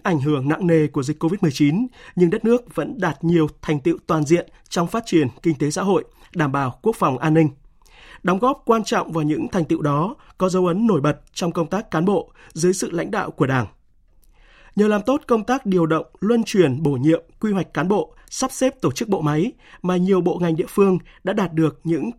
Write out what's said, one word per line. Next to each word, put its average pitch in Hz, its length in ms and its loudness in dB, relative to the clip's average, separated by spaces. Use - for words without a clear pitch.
ảnh 165 180 0
hưởng 139 280 0
nặng 175 180 -2
nề 160 200 4
của 139 160 -4
dịch 147 160 -6
covid 175 220 -2
mười 165 100 2
chín, 156 360 2
nhưng 175 140 4
đất 190 160 -2
nước 240 300 0
vẫn - 240 -6
đạt 165 240 -4
nhiều 165 240 2
thành 151 180 -2
tựu 170 180 0
toàn 156 160 0
diện 165 260 2
trong 170 180 -2
phát 226 180 -6
triển 156 220 2
kinh 160 140 0
tế 147 140 -2
xã 180 120 -4
hội, 185 200 0
đảm 151 160 -2
bảo 135 300 -4
quốc 226 140 0
phòng 143 220 -2
an 156 160 0
ninh. 160 160 4
Đóng 185 160 0
góp 262 260 0
quan 226 180 2
trọng 190 280 -4
vào 160 120 -2
những 151 240 -2
thành 180 180 -2
tựu 165 160 -2
đó 156 340 -2
có 185 120 0
dấu 180 160 0
ấn 185 220 0
nổi 175 140 2
bật 147 200 -2
trong 170 180 -4
công 170 160 -2
tác 202 240 -6
cán 165 140 0
bộ 185 260 0
dưới 175 200 2
sự - 180 -6
lãnh 170 200 -4
đạo 214 200 -4
của - 160 0
Đảng. 127 200 0
Nhờ 202 120 2
làm 208 180 0
tốt 277 220 0
công 220 160 2
tác 247 220 -4
điều 185 200 2
động, 160 200 0
luân 226 240 2
chuyển, 160 400 2
bổ 147 80 2
nhiệm, 143 300 2
quy 214 120 -2
hoạch 185 220 -4
cán 233 140 -2
bộ, 190 280 0
sắp - 220 -4
xếp 262 300 -2
tổ 156 100 0
chức 220 180 -6
bộ 196 120 0
máy 156 300 0
mà 180 160 -2
nhiều 180 240 2
bộ 170 200 0
ngành 165 140 0
địa 170 140 -2
phương 196 300 0
đã 190 100 -2
đạt 190 200 -2
được 156 300 0
những 165 360 -2